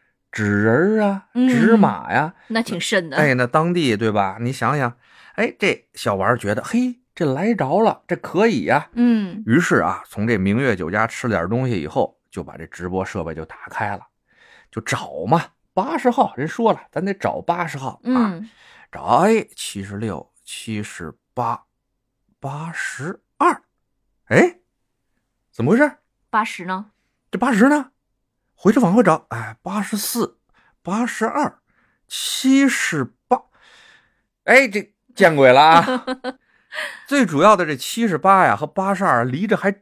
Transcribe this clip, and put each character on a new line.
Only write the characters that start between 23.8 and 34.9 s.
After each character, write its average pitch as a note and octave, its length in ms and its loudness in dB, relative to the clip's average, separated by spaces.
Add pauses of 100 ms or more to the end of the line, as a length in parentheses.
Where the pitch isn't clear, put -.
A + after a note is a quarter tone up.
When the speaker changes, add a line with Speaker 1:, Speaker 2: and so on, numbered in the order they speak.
Speaker 1:
哎， G#3 320 2 (960)
怎 A#2 120 -6
么 C#3+ 80 2
回 A3+ 40 4
事？ C#4+ 160 2 (380)
Speaker 2:
八 G#3+ 140 0
十 G3 200 -12
呢？ F#3 220 -8 (440)
Speaker 1:
这 G3 80 -4
八 B3 140 0
十 A3+ 160 6
呢？ D4 220 0 (640)
回 - 180 2
头 C#4+ 80 4
往 F3+ 120 4
后 A#3 100 6
找， D#3+ 260 2
哎， A2+ 340 -12
八 G3 180 -6
十 G3+ 160 -6
四、 - 420 -6 (440)
八 G#3+ 240 -2
十 A3 200 -4
二、 - 320 -4 (500)
七 C4+ 600 2
十 - 440 -4 (160)
八， B3+ 140 0 (1000)
哎， C4 220 6
这 G3+ 280 -6 (200)